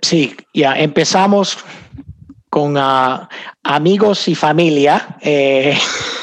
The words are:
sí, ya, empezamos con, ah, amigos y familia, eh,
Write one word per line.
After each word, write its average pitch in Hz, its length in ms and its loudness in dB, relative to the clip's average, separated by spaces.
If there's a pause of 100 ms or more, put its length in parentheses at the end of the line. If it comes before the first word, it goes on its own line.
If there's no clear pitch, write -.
sí, 151 340 0 (160)
ya, 139 260 0
empezamos 185 760 0 (960)
con, 147 260 -2
ah, 131 540 0 (320)
amigos 190 680 2
y 165 60 0
familia, 151 880 2
eh, 139 520 2 (480)